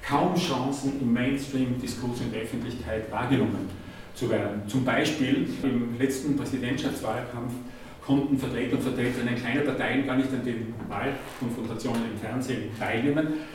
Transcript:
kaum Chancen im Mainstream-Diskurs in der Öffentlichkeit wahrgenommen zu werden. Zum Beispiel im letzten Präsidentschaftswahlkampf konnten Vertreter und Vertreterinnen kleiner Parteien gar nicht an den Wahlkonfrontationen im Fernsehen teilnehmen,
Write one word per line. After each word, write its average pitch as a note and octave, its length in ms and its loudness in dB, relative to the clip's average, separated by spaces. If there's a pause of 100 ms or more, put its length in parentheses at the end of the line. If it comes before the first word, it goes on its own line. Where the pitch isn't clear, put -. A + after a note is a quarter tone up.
kaum E3 280 4
Chancen C#3 640 0
im A#2+ 100 4
Mainstream-Diskurs B2 1080 0
in A#2 100 -2
der A2 120 -2
Öffentlichkeit A2+ 680 -4
wahrgenommen A#2+ 560 2 (480)
zu A#2+ 140 -2
werden. G#2 380 0
Zum B2+ 180 2
Beispiel C3 600 2 (160)
im A#2+ 380 2
letzten C3+ 380 2
Präsidentschaftswahlkampf A#2+ 1120 -2 (540)
konnten C#3 320 4
Vertreter B2 400 0
und B2 60 2
Vertreterinnen A#2+ 520 2
kleiner B2+ 260 0
Parteien C3 460 2
gar C3 80 2
nicht C3 140 4
an B2 140 -2
den A2 300 -2 (140)
Wahlkonfrontationen A2+ 1160 -2 (100)
im G2+ 40 -6
Fernsehen B2 520 -2 (100)
teilnehmen, D3+ 480 2 (280)